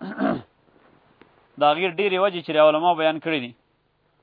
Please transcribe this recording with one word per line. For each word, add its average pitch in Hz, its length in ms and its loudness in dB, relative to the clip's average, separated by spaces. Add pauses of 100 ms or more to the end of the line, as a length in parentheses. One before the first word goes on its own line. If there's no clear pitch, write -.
(680)
<clears throat> - 880 -20
د 143 60 -4
هغې 160 260 2
ډېرې 185 300 -2
وجې 185 220 0
چې 156 160 -4
علماو 156 380 4
بیان 156 240 0
کړي 156 200 -4
دي. 120 120 -10 (720)